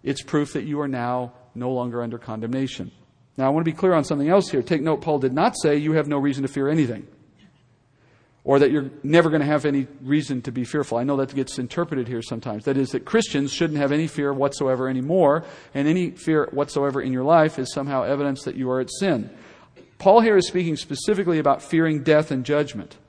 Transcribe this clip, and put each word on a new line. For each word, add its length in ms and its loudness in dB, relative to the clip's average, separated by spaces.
It's 200 -6
proof 320 -2
that 100 -4
you 160 -6
are 80 -4
now 440 -4
no 160 -6
longer 320 -4
under 160 -8
condemnation. 760 -6
Now, 100 0
I 40 4
want 140 2
to 60 2
be 60 -8
clear 160 2
on 120 4
something 240 0
else 220 4
here. 120 0
Take 200 0
note, 200 0
Paul 160 0
did 140 0
not 240 2
say 200 2
you 160 0
have 160 2
no 100 0
reason 240 0
to 60 -2
fear 200 -2
anything, 380 0
or 140 4
that 120 6
you're 200 -2
never 280 4
gonna 140 0
have 200 0
any 220 0
reason 400 -2
to 100 -8
be 120 -4
fearful. 340 -2
I 60 -2
know 120 0
that 180 -2
gets 240 -4
interpreted 500 -4
here 140 -6
sometimes. 420 -8
That 120 2
is, 140 0
that 140 -4
Christians 480 0
shouldn't 260 -2
have 140 0
any 160 0
fear 240 -2
whatsoever 560 0
anymore, 560 2
and 120 0
any 240 0
fear 400 0
whatsoever 500 -2
in 120 -4
your 120 -2
life 340 4
is 140 -6
somehow 300 -2
evidence 420 -2
that 120 -6
you 140 -4
are 100 0
at 100 -4
sin. 400 -2
Paul 220 8
here 160 4
is 100 4
speaking 300 -2
specifically 640 -2
about 240 2
fearing 400 0
death 280 4
and 140 -2
judgment. 520 -4